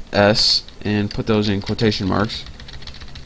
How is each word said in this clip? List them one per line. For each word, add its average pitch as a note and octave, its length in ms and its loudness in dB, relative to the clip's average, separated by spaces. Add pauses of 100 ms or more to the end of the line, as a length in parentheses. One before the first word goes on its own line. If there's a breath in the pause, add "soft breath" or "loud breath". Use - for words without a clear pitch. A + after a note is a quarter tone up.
(120)
S, - 500 4 (220)
and G#2 260 0
put - 160 -4
those G#2+ 240 2
in G2 120 0
quotation G#2 460 0
marks. F#2+ 360 0 (840)